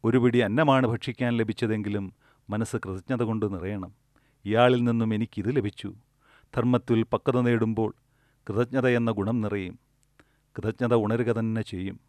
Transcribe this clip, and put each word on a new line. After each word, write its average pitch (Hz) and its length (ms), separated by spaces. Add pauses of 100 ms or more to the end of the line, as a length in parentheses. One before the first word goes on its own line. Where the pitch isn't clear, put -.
ഒരു 117 140
പിടി 120 220
അന്നമാണ് 131 480
ഭക്ഷിക്കാൻ 120 460
ലഭിച്ചതെങ്കിലും 104 800 (360)
മനസ്സ് 110 280
കൃതജ്ഞത 98 440
കൊണ്ട് 107 320
നിറയണം. 95 400 (520)
ഇയാളിൽ 120 380
നിന്നും 113 300
എനിക്കിത് 107 420
ലഭിച്ചു." 101 400 (640)
ധർമ്മത്തിൽ 120 460
പക്വത 123 380
നേടുമ്പോൾ 113 540 (540)
കൃതജ്ഞത 123 380
എന്ന 117 240
ഗുണം 107 300
നിറയും. 101 380 (800)
കൃതജ്ഞത 113 360
ഉണരുക 113 320
തന്നെ 113 360
ചെയ്യും. 95 480